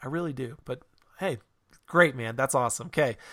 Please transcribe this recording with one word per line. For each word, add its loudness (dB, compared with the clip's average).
I -8
really -4
do. -8
But -8
hey, -2
great, 4
man. -6
That's 0
awesome. 0
Okay, 2